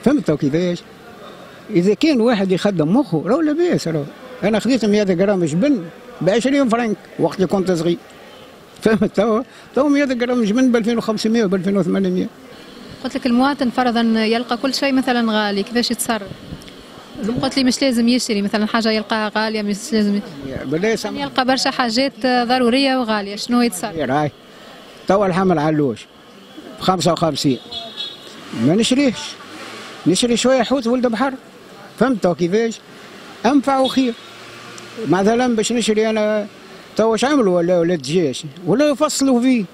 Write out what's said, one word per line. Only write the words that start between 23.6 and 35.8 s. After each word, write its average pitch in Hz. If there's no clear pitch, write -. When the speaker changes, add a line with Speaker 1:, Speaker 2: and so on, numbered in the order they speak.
Speaker 2:
يتصرف؟ 226
Speaker 1:
إيه 151
راي؟ 143
تو 202
الحمل 180
علوش 147
بخمسة 175
وخمسين، 147
ما 151
نشريهش، 240
نشري 226
شوية 254
حوت 247
ولد 247
بحر. 240
فهمت 233
تو 175
كيفاش؟ 214
أنفع 269
وخير. 254
مثلا 226
باش 214
نشري 220